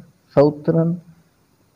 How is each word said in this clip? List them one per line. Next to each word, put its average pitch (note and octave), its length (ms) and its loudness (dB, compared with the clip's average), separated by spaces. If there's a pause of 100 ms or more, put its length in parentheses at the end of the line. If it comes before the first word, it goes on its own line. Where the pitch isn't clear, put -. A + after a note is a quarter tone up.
(360)
Southern E3 580 2 (840)